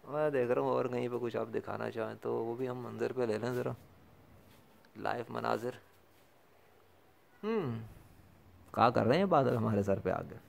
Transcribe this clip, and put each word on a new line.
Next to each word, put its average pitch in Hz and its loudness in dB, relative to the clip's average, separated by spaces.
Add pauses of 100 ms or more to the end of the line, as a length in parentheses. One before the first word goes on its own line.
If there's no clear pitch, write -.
मैं 151 0
देख 123 2
रहा 139 2
हूँ 127 2
और 127 2
कहीं 123 -2
पे 120 -4
कुछ 117 -2
आप 117 -2
दिखाना 110 -4
चाहें 110 -6
तो 117 -4
वो 117 -2
भी 131 -4
हम 123 -6
मंजर 113 -4
पे 123 0
ले 110 0
लें 123 -2
ज़रा, 123 -2 (1200)
Live 107 -4
Manazir। 117 -2 (1600)
हम्म, 175 -2 (920)
क्या 110 6
कर 120 4
रहे 127 6
हैं 190 2
बादल 131 4
हमारे 110 2
सर 98 2
पे 92 0
आके? 85 -4 (140)